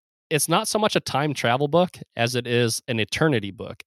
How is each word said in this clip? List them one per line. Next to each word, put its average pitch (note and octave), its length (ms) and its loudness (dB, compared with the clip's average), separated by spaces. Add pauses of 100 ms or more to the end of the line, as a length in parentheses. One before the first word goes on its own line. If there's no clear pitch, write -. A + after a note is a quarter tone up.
(300)
it's D3+ 180 0
not G3+ 200 2
so G#3+ 100 0
much G#3+ 180 2
a D#3+ 40 0
time C#3+ 340 -2
travel C3 340 0
book F3 300 0 (180)
as A#2+ 180 0
it A#2+ 120 -4
is A#2+ 420 0
an A#2 120 -2
eternity G#2+ 500 0
book, F#2 360 -12